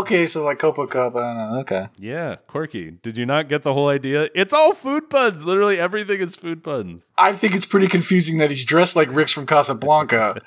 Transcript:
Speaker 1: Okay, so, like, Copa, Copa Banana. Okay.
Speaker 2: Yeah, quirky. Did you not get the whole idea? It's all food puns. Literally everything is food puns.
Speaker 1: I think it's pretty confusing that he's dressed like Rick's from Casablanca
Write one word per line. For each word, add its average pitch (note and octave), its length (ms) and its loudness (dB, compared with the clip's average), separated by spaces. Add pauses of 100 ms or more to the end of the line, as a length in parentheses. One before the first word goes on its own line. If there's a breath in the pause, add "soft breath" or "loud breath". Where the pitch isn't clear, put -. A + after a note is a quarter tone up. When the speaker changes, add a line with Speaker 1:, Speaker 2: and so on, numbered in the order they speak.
Speaker 1:
Okay, F3+ 260 2
so, D#3 180 -4
like, C#3+ 140 -2
Copa, D3 280 0
Copa B2 320 -2
Banana. A#2 420 -4
Okay. G2 360 -4
Speaker 2:
Yeah, B2 380 -8 (120)
quirky. A#2 440 -8
Did A2 260 -12
you A#2+ 80 -4
not C#3+ 240 0
get C#3+ 140 -2
the C#3+ 100 0
whole C#3+ 160 2
idea? C#3 460 0
It's F#3+ 180 0
all D#4 220 6
food D4 340 -6
puns. A3 360 0
Literally G3 360 2
everything G3 400 -2
is F3 160 -6
food E3 260 -10
puns. G2 420 -8 (120)
Speaker 1:
I F#3+ 160 6
think F#3+ 220 0
it's F#3+ 100 0
pretty G3 240 2
confusing F3 500 2
that D3+ 120 4
he's C3 160 -4
dressed E3+ 300 4
like D#3 180 4
Rick's D3+ 180 2
from C#3 140 -4
Casablanca C3+ 920 2 (100)